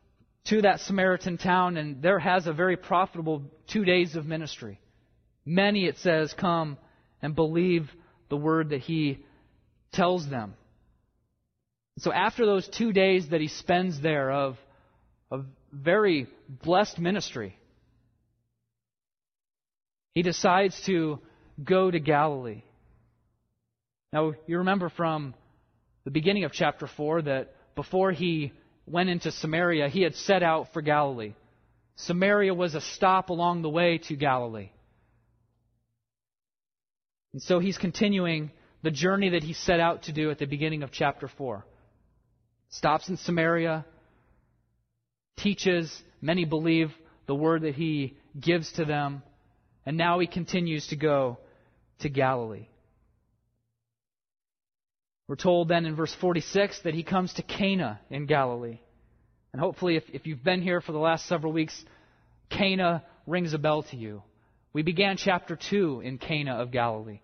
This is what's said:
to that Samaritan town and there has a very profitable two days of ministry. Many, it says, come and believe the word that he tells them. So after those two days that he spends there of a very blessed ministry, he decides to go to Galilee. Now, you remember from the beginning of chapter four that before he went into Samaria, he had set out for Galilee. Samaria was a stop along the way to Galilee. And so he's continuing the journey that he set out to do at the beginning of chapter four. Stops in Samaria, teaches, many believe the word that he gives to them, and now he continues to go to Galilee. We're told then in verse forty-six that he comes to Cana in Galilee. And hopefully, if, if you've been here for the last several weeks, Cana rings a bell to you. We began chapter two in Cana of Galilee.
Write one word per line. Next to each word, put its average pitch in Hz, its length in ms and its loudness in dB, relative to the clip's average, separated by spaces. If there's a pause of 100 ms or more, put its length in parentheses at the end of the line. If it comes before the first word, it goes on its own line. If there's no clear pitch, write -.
(460)
to 214 160 2
that 185 180 4
Samaritan 185 580 0
town 180 380 2
and 147 260 -6
there 185 160 4
has 180 300 0
a 165 40 -2
very 175 240 0
profitable 165 680 -2 (240)
two 214 160 0
days 175 320 2
of 151 100 -6
ministry. 151 540 -8 (640)
Many, 196 420 2
it 151 120 -2
says, 156 380 2
come 165 400 -2 (440)
and 147 160 -4
believe 165 520 2 (400)
the 147 80 -2
word 156 340 0
that 143 100 -2
he 147 440 -2 (680)
tells 180 360 2
them. 110 260 -8 (1400)
So 165 140 -2
after 220 320 2
those 196 220 2
two 226 260 -2
days 190 360 4
that 160 120 2
he 156 60 -2
spends 175 540 0
there 139 320 0
of 139 240 -2 (760)
a 135 80 -6 (320)
very 160 560 2 (340)
blessed 180 360 2
ministry, 170 580 -4 (2500)
he 175 80 2
decides 185 640 2
to 160 340 0 (460)
go 185 260 4
to 170 80 0
Galilee. 143 640 0 (1500)
Now, 156 220 0 (120)
you 170 120 -2
remember 185 320 0
from 156 440 -2 (720)
the 139 60 -8
beginning 170 340 2
of 143 80 -4
chapter 151 340 -2
four 156 360 -2
that 135 320 -4 (200)
before 185 380 0
he 160 400 -2 (340)
went 175 220 0
into 175 240 -2
Samaria, 160 560 0
he 180 140 2
had 156 120 2
set 190 280 2
out 160 320 0
for 165 80 -4
Galilee. 139 500 0 (640)
Samaria 196 560 2
was 175 220 -2
a 151 60 -4
stop 185 500 2
along 175 320 0
the 156 80 -2
way 170 280 2 (100)
to 151 80 -6
Galilee. 123 520 -2 (2750)
And 135 80 -12
so 180 180 0
he's 180 200 -2
continuing 175 720 -2 (320)
the 160 80 0
journey 180 400 0
that 170 120 0
he 156 120 -8
set 170 260 2
out 165 220 2
to 165 100 -10
do 156 180 0
at 143 80 -4
the 147 60 -4
beginning 147 380 -4
of 135 100 -10
chapter 143 360 -2 (100)
four. 120 260 -8 (1040)
Stops 156 400 0
in 185 80 -4
Samaria, 165 680 0 (1500)
teaches, 180 640 -2 (180)
many 170 240 0
believe 160 460 2 (360)
the 139 80 -2
word 160 280 2
that 151 120 -2
he 147 420 -4 (220)
gives 165 340 0
to 170 120 -2
them, 143 380 -4 (640)
and 147 100 -4
now 170 220 2
he 180 80 2
continues 170 640 -2
to 156 80 -6
go 139 420 0 (600)
to 156 80 -4
Galilee. 127 580 -2 (2500)
We're 139 80 -6
told 175 320 2
then 170 180 2
in 156 100 -4
verse 156 240 -4
forty-six 185 640 0
that 170 120 -4
he 165 80 -4
comes 185 320 -2
to - 80 -8
Cana 185 580 -2 (100)
in 143 160 -6
Galilee. 123 540 -2 (720)
And 131 80 -6
hopefully, 175 360 0
if, 156 160 -2
if 143 140 -10
you've 139 180 -10
been 185 180 2
here 175 180 0
for - 120 -10
the 151 60 -2
last 160 280 0
several 160 260 -2
weeks, 160 320 -4 (640)
Cana 185 540 0 (220)
rings 165 280 -2
a 156 40 -2
bell 151 260 0
to - 120 -14
you. 104 260 -12 (500)
We 151 100 0
began 185 340 2
chapter 175 400 0
two 165 440 0
in 127 180 -8
Cana 147 360 -4
of 120 160 -4
Galilee. 110 540 -2